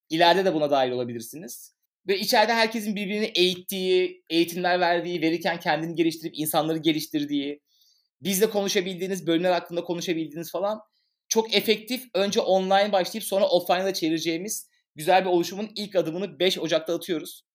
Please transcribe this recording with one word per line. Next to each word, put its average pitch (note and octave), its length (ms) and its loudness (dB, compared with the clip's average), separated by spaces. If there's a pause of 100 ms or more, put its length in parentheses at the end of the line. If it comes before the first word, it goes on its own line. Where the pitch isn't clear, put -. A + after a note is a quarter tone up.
(100)
ileride E3+ 340 6
de F#3 100 2
buna D3+ 160 0
dahil C3+ 200 2
olabilirsiniz. B2 840 -8 (340)
Ve G3 100 2
içeride G#3+ 340 4
herkesin A3 440 0
birbirini G#3 280 -2
eğittiği, F#3 1040 0
eğitimler F3 500 2
verdiği, F3 420 0
verirken E3+ 380 0
kendini D#3+ 340 -2
geliştirip D#3+ 420 -2
insanları D#3 420 0
geliştirdiği, D3 840 -2 (600)
bizle G3 300 0
konuşabildiğiniz, F#3+ 760 -2
bölümler E3+ 260 2
hakkında E3+ 320 -4
konuşabildiğiniz E3 680 -6
falan G3+ 280 -2 (480)
çok A3 260 0
efektif, G#3+ 500 0 (100)
önce G3+ 260 0
online F#3+ 520 2
başlayıp F#3+ 320 -2
sonra G3 240 0
offline'a F3+ 360 2
da F#3+ 100 -2
çevireceğimiz E3 760 -4 (260)
güzel F#3 300 4
bir F#3 60 0
oluşumun F3+ 460 0
ilk G3 200 -8
adımını E3+ 420 -2
beş F3+ 200 2
Ocak'ta D#3+ 360 -2
atıyoruz. E3 480 -6 (120)